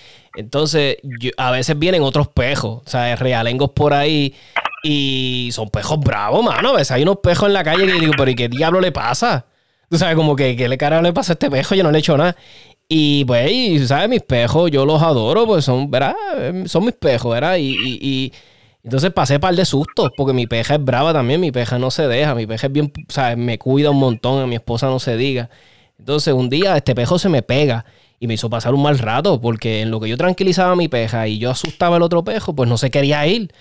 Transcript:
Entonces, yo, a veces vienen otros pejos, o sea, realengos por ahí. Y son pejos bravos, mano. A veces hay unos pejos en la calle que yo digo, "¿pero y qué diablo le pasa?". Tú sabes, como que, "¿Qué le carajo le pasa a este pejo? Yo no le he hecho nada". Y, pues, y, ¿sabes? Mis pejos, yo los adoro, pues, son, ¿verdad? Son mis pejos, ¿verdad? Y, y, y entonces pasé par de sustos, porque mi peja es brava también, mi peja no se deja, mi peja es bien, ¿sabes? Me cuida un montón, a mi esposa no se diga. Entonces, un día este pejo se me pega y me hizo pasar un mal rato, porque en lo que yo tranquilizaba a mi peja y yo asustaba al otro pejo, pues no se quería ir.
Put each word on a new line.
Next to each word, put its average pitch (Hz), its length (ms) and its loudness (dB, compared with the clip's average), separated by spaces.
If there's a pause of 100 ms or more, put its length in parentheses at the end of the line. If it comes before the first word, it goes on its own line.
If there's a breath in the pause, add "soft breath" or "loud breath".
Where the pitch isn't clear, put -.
(360 loud breath)
Entonces, 143 640 -2
yo, 123 360 -8
a 127 140 0
veces 131 260 -2
vienen 170 240 2
otros 139 260 0
pejos, 123 560 -2
o - 40 -20
sea, 120 280 -2
realengos 127 540 -2
por 147 240 2
ahí. 143 400 0 (500 loud breath)
Y 131 680 -2
son 110 180 -6
pejos 147 300 -2
bravos, 131 440 0
mano. - 260 0
A - 20 4
veces 170 180 2
hay 131 140 2
unos 196 180 2
pejos 175 240 2
en 202 80 4
la 190 80 0
calle 170 240 2
que 190 80 2
yo 175 60 0
digo, 156 160 2
"¿pero 135 160 2
y - 20 0
qué 120 140 -2
diablo 160 320 2
le 185 100 2
pasa?". 131 560 -2 (420)
Tú 170 80 0
sabes, 165 200 2
como 156 180 4
que, 131 220 0
"¿Qué 120 120 0
le 131 80 -2
carajo 151 260 2
le 175 100 2
pasa 190 200 -2
a - 20 4
este 277 160 0
pejo? 143 260 0
Yo 190 80 4
no 151 80 4
le 160 60 4
he - 20 4
hecho 151 160 2
nada". 175 180 2 (540 loud breath)
Y, 147 360 2
pues, 123 260 2
y, 196 360 2
¿sabes? 147 220 2
Mis 240 140 0
pejos, 135 500 2
yo 135 120 2
los 151 160 2
adoro, 160 460 2
pues, 180 180 2
son, 131 260 0
¿verdad? 135 240 0 (520)
Son 175 180 -2
mis 247 100 -2
pejos, 123 380 0
¿verdad? 151 260 0
Y, 143 180 -2
y, 127 260 -4
y 131 300 -4 (500 soft breath)
entonces 135 300 0
pasé 143 260 2
par 180 160 2
de 180 100 2
sustos, 147 520 0
porque 135 160 0
mi 123 160 0
peja 117 260 0
es 151 100 0
brava 131 280 0
también, 139 280 0
mi 160 120 -2
peja 123 260 -2
no 127 140 -2
se 151 160 0
deja, 135 260 0
mi 113 140 -4
peja 110 180 -6
es 139 60 -4
bien, 143 200 0 (160)
¿sabes? 120 280 -2
Me 120 240 -4
cuida 143 300 2
un 139 80 2
montón, 135 440 0
a 131 60 -2
mi 120 80 -4
esposa 117 320 -4
no 131 100 -2
se 120 180 -4
diga. 123 320 -2 (480 soft breath)
Entonces, 147 380 -2
un 127 160 0
día 175 260 0
este 131 200 0
pejo 151 240 0
se 196 80 0
me 139 140 2
pega 127 420 0 (340 soft breath)
y 120 80 -8
me 113 80 -2
hizo 110 160 -4
pasar 120 240 -2
un 139 80 2
mal 147 160 2
rato, 123 420 0
porque 113 420 -2
en 110 100 -2
lo 110 80 -4
que 110 80 -6
yo 117 80 -4
tranquilizaba 180 560 0
a 180 40 2
mi 170 120 0
peja 113 400 -2
y 107 100 -4
yo 117 140 -2
asustaba 170 440 0
al 170 60 4
otro 170 220 0
pejo, 208 320 -4
pues 123 120 0
no 117 100 2
se 139 120 0
quería 147 380 2
ir. 214 320 -2